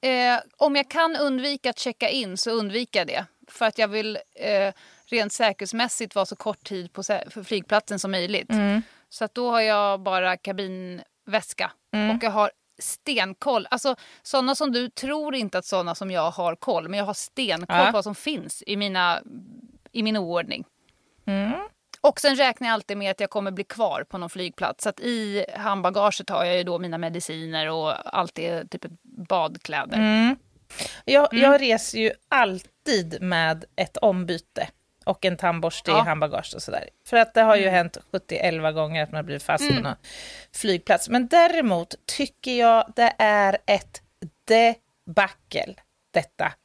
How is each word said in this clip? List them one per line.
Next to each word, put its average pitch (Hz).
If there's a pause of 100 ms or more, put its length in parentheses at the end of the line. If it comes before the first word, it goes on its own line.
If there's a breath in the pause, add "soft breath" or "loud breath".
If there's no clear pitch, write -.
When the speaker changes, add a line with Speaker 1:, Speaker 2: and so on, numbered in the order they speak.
Speaker 1:
Eh, 247 (180)
om 285
jag 269
kan 330
undvika 269
att -
checka -
in 226
så 233
undviker 220
jag 165
det. 156 (240)
För -
att 220
jag 220
vill, 214 (160)
eh, 196 (340 soft breath)
rent 220
säkerhetsmässigt 226
vara 190
så 202
kort -
tid 185
på 190
sä-, -
för 208
flygplatsen 208
som 190
möjligt. 190
Speaker 2:
Mm. 214 (260 loud breath)
Speaker 1:
Så -
att 214
då 247
har 233
jag 208
bara 185
kabinväska. 185 (220)
Speaker 2:
Mm. 214
Speaker 1:
Och 233
jag 220
har 208 (280)
stenkoll. 226
Alltså, 254 (260 soft breath)
såna 262
som 277
du 240
tror 294
inte 208
att 180
såna 175
som 190
jag 170
har 170
koll. 170
Men 196
jag 202
har 202
stenkoll 180
Speaker 2:
Ja. 185
Speaker 1:
på 220
vad 202
som 208
finns -
i 208
mina, 185 (720)
i 233
min 220
oordning. 170 (640)
Speaker 2:
Mm. 202 (480)
Speaker 1:
Och -
sen 277
räknar 254
jag 226
alltid 202
med 196
att 190
jag 202
kommer 196
bli 190
kvar 180
på 190
någon 180
flygplats. 180
Så 220
att -
i 214 (120)
handbagaget 202
har 180
jag 180
ju 180
då 175
mina 170
mediciner 160
och 156
allt 175
det, 170
typ -
ett 170 (260)
badkläder. 160
Speaker 2:
Mm. 220 (680 loud breath)
Jag, 277
Speaker 1:
Mm. 233
Speaker 2:
jag 277
reser 226
ju 220 (160)
alltid 190
med 165 (120)
ett -
ombyte 180 (360)
och 190
en 180
tandborste 170
Speaker 1:
Ja. 160
Speaker 2:
i -
handbagage 156
och -
sådär. - (180)
För 247
att 226
det 226
har 220
ju 202
Speaker 1:
Mm. 190
Speaker 2:
hänt 170 (140)
sjuttioelva 160
gånger 156
att 151
man 156
har 151
blivit 147
fast 156
på 285
Speaker 1:
Mm. 254
Speaker 2:
någon 139 (580 loud breath)
flygplats. 185
Men 240
däremot 320 (120)
tycker -
jag 233
det 233
är 208
ett - (460)
debacle, - (360)
detta. 156 (120)